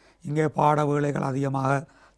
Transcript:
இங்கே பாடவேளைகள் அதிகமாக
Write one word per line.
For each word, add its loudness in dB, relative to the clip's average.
இங்கே -2
பாடவேளைகள் 0
அதிகமாக -2